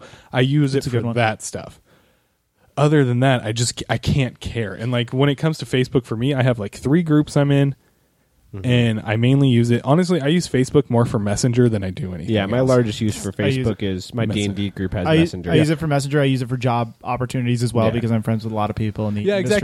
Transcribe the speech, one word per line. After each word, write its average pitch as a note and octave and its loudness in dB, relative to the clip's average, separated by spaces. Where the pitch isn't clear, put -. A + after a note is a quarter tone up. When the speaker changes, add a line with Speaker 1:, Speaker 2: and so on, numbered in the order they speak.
Speaker 1:
I C3 0
use C#3 2
it - 0
Speaker 2:
That's C3 -2
a - -6
good A#2 0
Speaker 1:
for A#2 -4
Speaker 2:
one. A#2 -4
Speaker 1:
that A2+ 0
stuff. - -12
Other D3 4
than B2 2
that, C3 2
I A2 -4
just, A#2 -4
I A2+ 0
can't - -2
care. G#2+ -6
And, A#2+ -6
like, A#2+ -2
when C#3 4
it C#3 0
comes D#3+ -2
to - -8
Facebook B2+ 0
for A#2 -6
me, C3 -2
I B2+ 2
have, B2 0
like, G2+ -8
three D3+ 2
groups D3+ 0
I'm C#3+ 4
in, C#3 2
Speaker 3:
Mm-hmm. G2+ -4
Speaker 1:
and A#2+ 2
I G#2+ -2
mainly C3 4
use A#2 4
it. A#2+ 2
Honestly, E3+ 2
I C3+ -2
use E3+ 2
Facebook C3 2
more A#2 2
for B2 -2
Messenger A#2 2
than G#2 -2
I F#2+ -4
do F#2 -8
anything F2+ -4
Speaker 3:
Yeah, G2 2
my A2+ 0
Speaker 1:
else. C3 2
Speaker 3:
largest B2 2
use G#2+ 0
for G2 -6
Speaker 2:
I C#3+ 2
use C3 0
Speaker 3:
Facebook G#2 -2
is F#2+ -4
my B2 -2
Speaker 1:
Messenger. G2+ -2
Speaker 3:
D G2+ 0
and G2 -2
D G2+ -4
group F#2+ -6
has F#2 -2
Speaker 2:
I, D#3+ 2
Speaker 3:
Messenger. E3+ 0
Speaker 2:
I E3 2
use D3+ 4
it D3+ -2
for D#3 -4
Messenger. C#3+ 0
I C#3 2
use C3 0
it A#2+ -8
for C3 -2
job A#2+ -2
opportunities B2 -2
as A2+ -2
well A2+ 2
Speaker 3:
Yeah. A2+ 0
Speaker 2:
because A#2 -2
I'm A2+ 0
friends A2+ -2
with A2 -8
a - -8
lot G#2 -2
of A2 -8
people G#2+ -4
in G#2 -4
the G#2 -4
Speaker 1:
Yeah, G3 0
Speaker 2:
industry G3 0